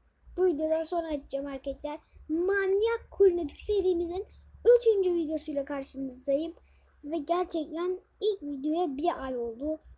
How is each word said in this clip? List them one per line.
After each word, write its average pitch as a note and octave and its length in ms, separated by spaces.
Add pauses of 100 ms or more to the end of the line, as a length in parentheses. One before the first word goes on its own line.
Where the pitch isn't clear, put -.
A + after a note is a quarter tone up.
(360)
Bu F4+ 100
videodan D#4 360
sonra E4 240
açacağım C#4+ 400
arkadaşlar. C#4 540 (280)
Manyak G4 840
kulinatik F4 480
serimizin F4+ 680 (520)
üçüncü G4+ 360
videosuyla D4+ 500
karşınızdayım. C#4 920 (500)
Ve D#4 140
gerçekten F4 840 (200)
ilk G4+ 220
videoya C#4+ 540
bir D4 280
ay C4 120
oldu. A#3+ 420 (200)